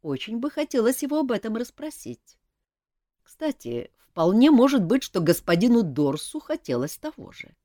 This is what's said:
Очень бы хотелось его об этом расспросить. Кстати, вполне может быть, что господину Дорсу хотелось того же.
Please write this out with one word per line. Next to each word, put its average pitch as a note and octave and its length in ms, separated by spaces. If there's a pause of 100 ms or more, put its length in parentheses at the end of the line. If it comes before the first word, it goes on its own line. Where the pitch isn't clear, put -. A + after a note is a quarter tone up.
Очень E3 360
бы C#4 120
хотелось C4 520
его D4 180
об C4+ 100
этом A3 260
расспросить. - 800 (840)
Кстати, - 720 (180)
вполне G3+ 400
может C4 340
быть, A3+ 200
что - 160
господину F3+ 640
Дорсу D3 580
хотелось D3 580
того - 320
же. - 240 (100)